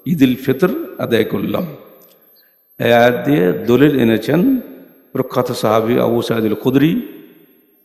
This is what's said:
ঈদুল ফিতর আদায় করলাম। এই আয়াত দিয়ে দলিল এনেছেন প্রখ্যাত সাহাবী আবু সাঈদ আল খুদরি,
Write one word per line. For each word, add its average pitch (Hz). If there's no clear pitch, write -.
ঈদুল 131
ফিতর 135
আদায় 113
করলাম। -
এই 117
আয়াত 120
দিয়ে 90
দলিল 127
এনেছেন 127
প্রখ্যাত 123
সাহাবী 113
আবু 117
সাঈদ 113
আল 107
খুদরি, 143